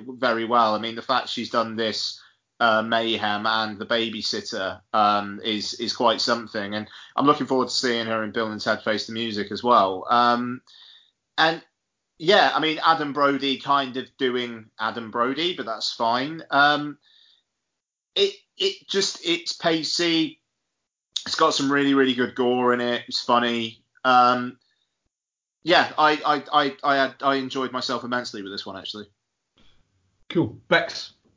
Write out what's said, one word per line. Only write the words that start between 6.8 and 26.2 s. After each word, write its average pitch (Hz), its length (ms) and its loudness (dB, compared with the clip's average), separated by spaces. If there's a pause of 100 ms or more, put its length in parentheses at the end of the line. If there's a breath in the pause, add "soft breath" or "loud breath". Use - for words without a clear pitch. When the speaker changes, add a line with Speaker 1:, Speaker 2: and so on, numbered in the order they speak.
Speaker 1:
I'm 135 100 2
looking 143 220 4
forward 127 220 2
to - 40 -8
seeing 117 320 0
her 113 180 -2
in 104 80 -6
Bill 110 200 -2
and 104 100 -8
Ted 107 220 -2
Face 107 240 -2
the 113 60 -10
Music 110 380 -6
as 101 120 -8
well. 98 460 4
Um, 120 520 2 (760 soft breath)
and 165 240 2 (560)
yeah, 165 360 4
I - 80 0
mean, 156 220 -2
Adam 156 280 2
Brody 139 460 0
kind 135 400 -2
of 123 80 -8 (120)
doing 120 500 -2 (120)
Adam 110 320 -6
Brody, 139 440 -2
but 131 100 -8
that's 107 260 -6
fine. 127 580 -2
Um, 147 480 2 (1160 soft breath)
it, 196 180 2 (220)
it 190 320 -6
just, 190 380 -2
it's 170 260 -2
pacey. 165 880 0 (840)
It's - 100 -6
got 156 200 4
some 139 160 0
really, 139 220 4
really 131 200 4
good 120 220 -2
gore 123 380 2
in 123 60 0
it. 120 280 -2
It's - 140 -6
funny. 120 640 0 (220)
Um, 123 520 4 (1080)
yeah, 156 340 4
I, 151 280 4